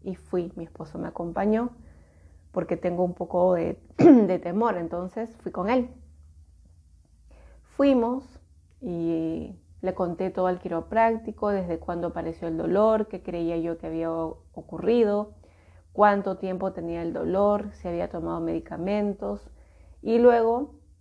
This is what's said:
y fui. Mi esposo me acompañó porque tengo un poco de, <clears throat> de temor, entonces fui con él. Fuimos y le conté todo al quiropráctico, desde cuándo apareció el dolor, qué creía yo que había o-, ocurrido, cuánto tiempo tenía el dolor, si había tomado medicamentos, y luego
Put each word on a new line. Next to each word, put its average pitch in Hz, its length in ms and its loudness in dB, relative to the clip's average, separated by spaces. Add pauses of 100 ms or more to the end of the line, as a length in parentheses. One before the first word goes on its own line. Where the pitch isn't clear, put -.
y 185 100 -8
fui. 180 400 -6
Mi 165 80 -10
esposo 160 340 -16
me 175 100 -8
acompañó 202 640 -2 (800)
porque - 260 -4
tengo 175 260 -2
un 180 100 -2
poco 180 420 2
de, 165 340 -2
<clears throat> - 80 -20
de 214 420 8
temor, 196 380 -2
entonces 175 600 -8
fui - 140 -10
con 185 180 -4
él. 247 200 2 (1700)
Fuimos 262 760 0 (400)
y 165 800 -4 (220)
le 185 120 -2
conté 185 360 -4
todo 185 180 -2
al 180 120 -2
quiropráctico, 214 920 -2
desde 175 300 -2
cuándo 170 280 -6
apareció 165 400 -8
el 160 100 -4
dolor, 208 500 2
qué 185 140 -12
creía 170 360 -4
yo 165 200 -4
que 165 100 -12
había 165 240 -4
o-, 165 320 -8 (100)
ocurrido, 208 800 0 (580)
cuánto 202 460 4
tiempo 185 340 -4
tenía 170 300 -8
el 170 100 -4
dolor, 202 600 0
si - 160 -10
había 170 200 -4
tomado 170 300 -6
medicamentos, 196 1120 -4 (520)
y 226 180 2
luego 233 560 4 (260)